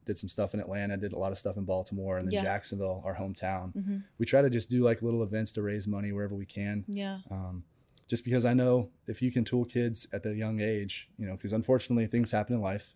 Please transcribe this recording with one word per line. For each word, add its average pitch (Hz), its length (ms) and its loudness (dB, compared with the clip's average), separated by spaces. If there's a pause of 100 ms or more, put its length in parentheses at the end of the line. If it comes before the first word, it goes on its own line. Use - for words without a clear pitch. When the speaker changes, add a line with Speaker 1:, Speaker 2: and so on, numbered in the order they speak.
Speaker 1:
did 104 140 -2
some 101 100 -4
stuff 101 260 0
in 104 60 -2
Atlanta, 101 380 -2
did 98 160 -4
a - 40 -4
lot 95 140 0
of 90 60 -6
stuff 98 180 -4
in 98 80 -4
Baltimore, 92 540 -2
and 92 100 -2
then 98 60 0
Speaker 2:
Yeah. 98 80 0
Speaker 1:
Jacksonville, 98 640 -2
our 92 120 -4
hometown. 95 580 -4
Speaker 2:
Mm-hmm. 196 240 -2 (200)
Speaker 1:
We 117 80 0
try 135 160 6
to 139 80 6
just 117 180 0
do, 123 160 4
like, 117 160 4
little 117 220 2
events 107 320 -2
to 107 80 -2
raise 101 260 -2
money 101 240 0
wherever 101 220 -2
we 98 100 -6
can. 101 420 -4
Speaker 2:
Yeah. 196 340 -4 (100)
Speaker 1:
Um, 92 340 -6 (440)
just - 160 -2
because 120 200 4
I 120 80 6
know 127 380 4 (160)
if - 160 -6
you 127 100 2
can 120 100 4
tool 123 220 0
kids 120 480 0
at 101 100 -4
their 107 120 -2
young 110 260 -2
age, 104 480 -2 (100)
you 107 80 -6
know, 95 100 -6
'cause 101 180 -4
unfortunately 117 520 4
things 117 240 2
happen 107 240 0
in 113 60 2
life. 98 360 -4